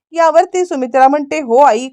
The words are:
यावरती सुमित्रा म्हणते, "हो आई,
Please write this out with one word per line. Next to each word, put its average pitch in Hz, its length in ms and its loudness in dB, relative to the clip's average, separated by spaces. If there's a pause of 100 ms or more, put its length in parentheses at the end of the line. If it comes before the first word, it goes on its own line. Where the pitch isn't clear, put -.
(120)
यावरती 330 520 0
सुमित्रा 262 440 0
म्हणते, 294 320 -4
"हो 240 180 -2
आई, 254 340 2